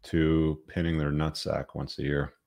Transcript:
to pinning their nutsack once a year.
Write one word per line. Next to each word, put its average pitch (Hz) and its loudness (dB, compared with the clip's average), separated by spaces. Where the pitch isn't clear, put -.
to 80 2
pinning 82 0
their 73 0
nutsack 73 -2
once 71 -8
a 69 -4
year. 71 0